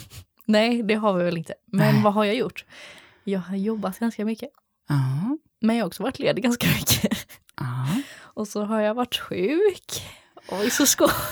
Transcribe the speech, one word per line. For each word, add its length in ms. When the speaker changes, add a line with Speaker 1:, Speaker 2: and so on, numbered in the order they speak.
Speaker 1:
Nej, 380
det 120
har 180
vi 100
väl 140
inte. 160
Men 280
Speaker 2:
Nej. 100
Speaker 1:
vad 100
har 120
jag 100
gjort? 300
Jag 160
har 160
jobbat 440
ganska 260
mycket. 240
Speaker 2:
Ja. 480
Speaker 1:
Men 140
jag 80
har 40
också 160
varit 160
ledig 240
ganska 240
mycket. 600
Speaker 2:
Ja. 280
Speaker 1:
Och 280
så 180
har 160
jag 120
varit 220
sjuk. 880
Oj, 200
så 160
skoj. 240